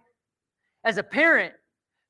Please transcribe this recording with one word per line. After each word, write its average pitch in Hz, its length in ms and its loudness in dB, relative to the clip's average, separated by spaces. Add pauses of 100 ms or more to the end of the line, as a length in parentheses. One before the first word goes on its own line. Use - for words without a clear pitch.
(840)
As 214 120 0
a 208 60 -4
parent, 269 500 0 (560)